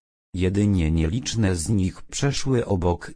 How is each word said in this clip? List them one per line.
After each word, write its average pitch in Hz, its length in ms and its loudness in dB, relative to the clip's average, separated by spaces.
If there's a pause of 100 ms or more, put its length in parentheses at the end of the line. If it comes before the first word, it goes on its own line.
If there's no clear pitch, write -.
(340)
Jedynie 92 580 2
nieliczne 92 640 0
z 82 140 -4
nich 95 320 0
przeszły 135 640 -2
obok 87 500 -2